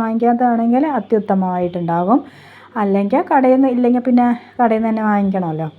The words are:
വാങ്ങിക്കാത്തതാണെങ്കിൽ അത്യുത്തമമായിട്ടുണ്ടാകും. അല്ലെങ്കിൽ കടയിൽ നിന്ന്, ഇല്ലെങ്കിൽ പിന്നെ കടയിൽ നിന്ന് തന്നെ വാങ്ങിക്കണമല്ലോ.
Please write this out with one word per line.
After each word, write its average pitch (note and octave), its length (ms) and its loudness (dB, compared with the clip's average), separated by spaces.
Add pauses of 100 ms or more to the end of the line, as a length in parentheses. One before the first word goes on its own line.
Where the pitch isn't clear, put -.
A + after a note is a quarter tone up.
വാങ്ങിക്കാത്തതാണെങ്കിൽ A#3 840 0 (140)
അത്യുത്തമമായിട്ടുണ്ടാകും. F#3 1200 0 (600)
അല്ലെങ്കിൽ G3+ 500 0
കടയിൽ C4 240 4
നിന്ന്, C4+ 200 2
ഇല്ലെങ്കിൽ B3 340 0
പിന്നെ B3 180 4 (320)
കടയിൽ A3 220 2
നിന്ന് A3+ 100 -2
തന്നെ A3 180 -4
വാങ്ങിക്കണമല്ലോ. F#3 680 -2